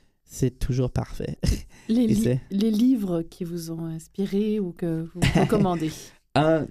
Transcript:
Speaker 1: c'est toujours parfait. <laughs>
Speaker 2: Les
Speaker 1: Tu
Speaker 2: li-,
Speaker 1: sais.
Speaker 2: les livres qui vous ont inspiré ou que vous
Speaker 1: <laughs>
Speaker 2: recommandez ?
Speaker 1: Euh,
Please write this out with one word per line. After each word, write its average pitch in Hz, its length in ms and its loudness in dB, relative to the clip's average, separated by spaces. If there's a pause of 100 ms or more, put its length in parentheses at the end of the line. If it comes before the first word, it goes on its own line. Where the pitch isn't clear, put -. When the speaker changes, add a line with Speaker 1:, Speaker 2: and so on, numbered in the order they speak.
(240)
Speaker 1:
c'est - 340 -4
toujours 127 320 -2
parfait. - 540 -6
<laughs> - 460 -2
Speaker 2:
Les 233 180 2
Speaker 1:
Tu 220 60 4
Speaker 2:
li-, 208 80 2
Speaker 1:
sais. 131 200 2 (100)
Speaker 2:
les 208 200 0
livres 208 500 2
qui 165 220 -10
vous 170 260 -8
ont 165 160 -8
inspiré 196 760 -2
ou 180 120 -4
que 165 420 -4
vous 175 80 -12
Speaker 1:
<laughs> 135 180 2
Speaker 2:
recommandez ? 180 520 2 (460)
Speaker 1:
Euh, 156 340 4